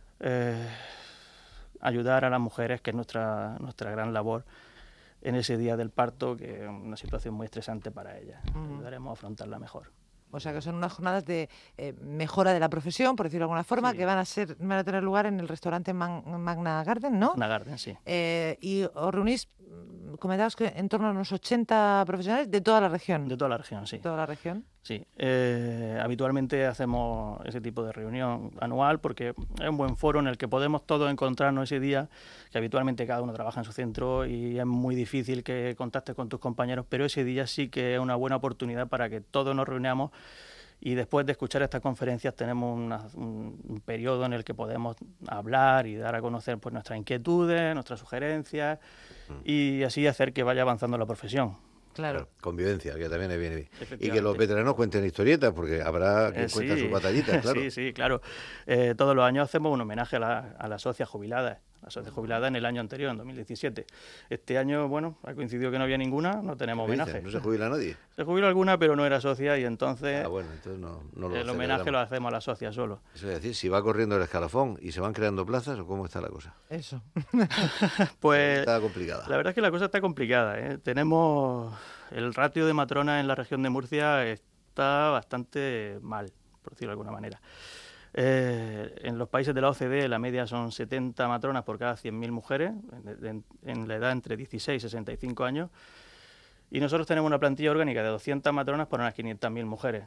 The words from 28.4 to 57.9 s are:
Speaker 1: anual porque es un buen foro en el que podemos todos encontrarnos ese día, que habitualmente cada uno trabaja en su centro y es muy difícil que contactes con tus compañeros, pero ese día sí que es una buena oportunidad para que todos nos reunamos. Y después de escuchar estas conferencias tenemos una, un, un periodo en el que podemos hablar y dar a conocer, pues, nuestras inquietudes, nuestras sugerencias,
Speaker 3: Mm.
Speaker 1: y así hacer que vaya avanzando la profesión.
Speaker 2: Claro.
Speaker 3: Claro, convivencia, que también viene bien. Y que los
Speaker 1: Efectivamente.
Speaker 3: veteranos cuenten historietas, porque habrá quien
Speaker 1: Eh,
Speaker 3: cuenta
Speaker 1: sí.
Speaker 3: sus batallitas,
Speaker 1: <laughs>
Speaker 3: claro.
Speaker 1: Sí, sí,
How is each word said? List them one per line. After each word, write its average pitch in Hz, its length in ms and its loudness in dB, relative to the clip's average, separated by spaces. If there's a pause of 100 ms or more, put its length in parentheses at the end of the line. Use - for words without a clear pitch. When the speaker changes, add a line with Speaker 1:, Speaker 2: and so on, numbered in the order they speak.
Speaker 1:
anual 135 380 2
porque 120 340 -4 (260)
es - 80 -2
un 156 100 0
buen 131 200 0
foro 151 220 4
en 139 80 2
el 123 100 0
que 127 100 -4
podemos 139 380 2
todos 147 260 2
encontrarnos 135 520 2
ese 135 160 -2
día, 139 280 0 (440)
que 120 80 0
habitualmente 123 480 0
cada 123 160 0
uno 120 100 -4
trabaja 113 280 -4
en 107 40 -6
su 110 60 -10
centro 127 560 -2
y 120 320 -2
es 123 60 0
muy 123 280 2
difícil 123 500 -2
que 123 320 -2
contactes 127 380 -6
con 120 160 -6
tus 127 100 -6
compañeros, 123 480 -2
pero 135 160 0
ese 139 200 0
día 127 240 0
sí 135 220 -4
que 123 260 0
es 127 40 2
una 127 160 0
buena 131 200 0
oportunidad 123 520 -2
para 120 220 0
que 107 120 -6
todos 135 340 0
nos 135 120 2
reunamos. 131 440 0 (680)
Y 123 140 -2
después 135 320 2
de 139 60 2
escuchar 135 320 -2
estas 131 180 -2
conferencias 123 540 -2
tenemos 120 420 -2
una, 113 380 -6
un, 110 520 -8
un 107 140 -8
periodo 123 440 0
en 123 80 0
el 113 100 -4
que 117 100 -8
podemos 117 440 -4 (280)
hablar 131 640 4
y 107 80 -6
dar 113 180 -2
a 113 80 -2
conocer, 117 380 -4
pues, 120 140 -8
nuestras 113 260 -6
inquietudes, 165 720 2
nuestras 147 260 -6
sugerencias, 147 800 -4 (480)
Speaker 3:
Mm. 147 60 -12 (100)
Speaker 1:
y 143 380 4
así 135 240 2
hacer 131 280 4
que 131 100 0
vaya 127 180 4
avanzando 120 380 2
la 110 80 0
profesión. 113 500 -2 (380)
Speaker 2:
Claro. 151 240 -4
Speaker 3:
Claro, 69 100 -10 (120)
convivencia, 87 520 -2
que 80 160 -4
también 87 300 -2
viene 82 160 -2
bien. 78 120 -6
Y - 20 -20
que - 100 -20
los - 20 -16
Speaker 1:
Efectivamente. 107 560 2
Speaker 3:
veteranos 110 380 4
cuenten 104 280 2
historietas, 120 480 4
porque 80 300 0
habrá 95 500 4
quien - 140 0
Speaker 1:
Eh, - 80 -4
Speaker 3:
cuenta - 220 0
Speaker 1:
sí. 143 60 2
Speaker 3:
sus 110 100 0
batallitas, 113 500 4
Speaker 1:
<laughs> - 0 -
Speaker 3:
claro. 123 180 2
Speaker 1:
Sí, 135 120 -2
sí, 127 200 -4